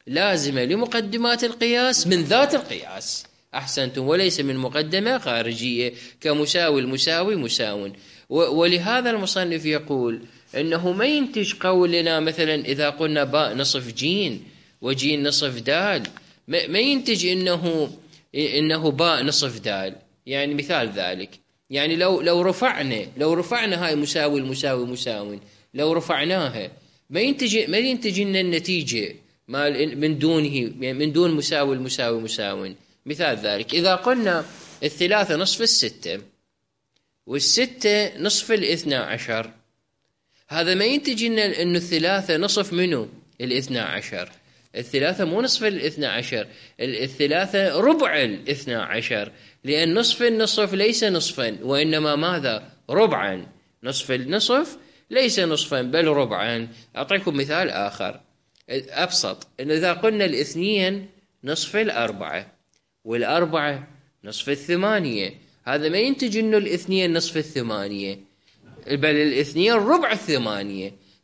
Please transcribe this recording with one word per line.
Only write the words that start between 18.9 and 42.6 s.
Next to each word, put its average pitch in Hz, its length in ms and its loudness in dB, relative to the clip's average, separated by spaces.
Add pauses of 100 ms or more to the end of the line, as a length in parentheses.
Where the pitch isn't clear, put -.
باء 151 320 2
نصف 135 380 0
دال. 98 340 -4 (320)
يعني 139 280 -2
مثال 143 380 -2
ذلك، 92 380 -4 (400)
يعني 147 260 0
لو، 180 240 2
لو 175 220 4
رفعنا، 147 640 0 (100)
لو 151 160 2
رفعنا 180 540 0
هاي 156 100 0
مساوي 147 440 0
المساوي 131 460 -2
مساو، 107 520 -6 (360)
لو 147 180 0
رفعناها 151 760 -2 (400)
ما 156 100 -2
ينتج، 233 500 0
ما 190 80 2
ينتج 233 420 0
لنا 190 200 0
النتيجة 165 760 -2 (340)
مال-، 143 500 0
من 151 200 0
دونه، 143 600 0
من 131 340 -2
دون 170 180 4
مساوي 143 460 0
المساوي 127 440 -2
مساو. 101 480 -4 (380)
مثال 143 300 -2
ذلك، 104 380 -2
إذا 180 200 4
قلنا 190 500 2 (380)
الثلاثة 180 540 2
نصف 185 260 0
الستة - 580 0 (1080)
والستة 208 920 2
نصف 208 340 0
الاثنى 160 420 0
عشر، 113 560 -4 (1000)
هذا 170 260 0
ما 196 100 2
ينتج 262 400 0
لنا 214 380 0
إنه 175 160 2
الثلاثة 175 580 0
نصف 196 360 0